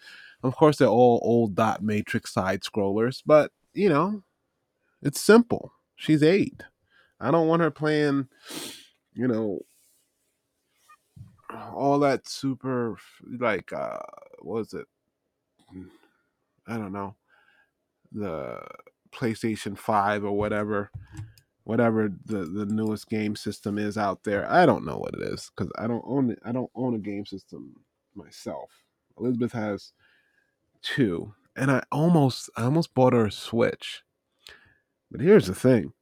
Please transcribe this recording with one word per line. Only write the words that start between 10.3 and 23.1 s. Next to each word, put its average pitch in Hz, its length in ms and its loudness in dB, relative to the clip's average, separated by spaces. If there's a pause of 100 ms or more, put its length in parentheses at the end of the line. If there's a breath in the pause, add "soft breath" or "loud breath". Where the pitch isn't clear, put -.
all 139 260 0
that 139 280 0
super, 123 640 -6
f-, - 280 -20 (180)
like, 110 340 -2
uh, 60 260 -6 (420)
what 107 180 -6
is 101 140 -8
it? 76 120 -12 (1800 loud breath)
I 113 100 -10
don't 101 160 -8
know. 101 220 -8 (960)
The 71 500 -8 (500)
PlayStation 110 640 -4
five 104 480 0
or 101 80 -2
whatever, 104 580 -2 (720 loud breath)
whatever 110 480 0 (140)
the, 98 180 -6
the 95 220 -6
newest 110 440 -4
game 107 260 -2